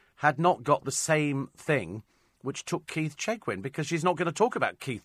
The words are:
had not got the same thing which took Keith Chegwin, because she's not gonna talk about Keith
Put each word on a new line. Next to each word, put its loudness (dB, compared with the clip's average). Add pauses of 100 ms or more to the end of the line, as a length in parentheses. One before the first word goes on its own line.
(160)
had 2
not 4
got 4
the -6
same 0
thing -2 (400)
which -8
took -4
Keith -4
Chegwin, -4
because -4
she's -2
not 2
gonna 0
talk 2
about -2
Keith -6